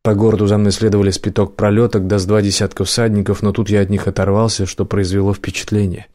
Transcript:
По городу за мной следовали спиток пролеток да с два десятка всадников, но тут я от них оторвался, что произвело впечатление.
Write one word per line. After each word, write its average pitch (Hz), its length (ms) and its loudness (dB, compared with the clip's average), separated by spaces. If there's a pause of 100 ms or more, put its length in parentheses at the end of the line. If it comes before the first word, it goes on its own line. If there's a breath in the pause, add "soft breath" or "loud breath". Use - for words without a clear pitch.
По 113 120 0
городу 104 320 2
за 104 120 2
мной 104 140 2
следовали 101 400 2
спиток 101 440 -4
пролеток 104 520 2
да 101 120 0
с 92 60 -2
два 104 160 2
десятка 98 420 -2
всадников, 104 580 0
но 104 120 0
тут 101 160 -2
я 104 120 2
от 98 80 0
них 101 180 -2
оторвался, 98 580 0
что 92 200 -4
произвело 98 480 0
впечатление. 95 800 -4